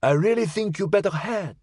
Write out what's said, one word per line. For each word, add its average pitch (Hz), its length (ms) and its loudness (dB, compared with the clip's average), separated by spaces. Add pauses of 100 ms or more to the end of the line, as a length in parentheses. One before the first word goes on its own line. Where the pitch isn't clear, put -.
I 127 80 4
really 214 360 2
think 196 320 -4
you 196 100 -2
better 202 220 2
had 160 520 -6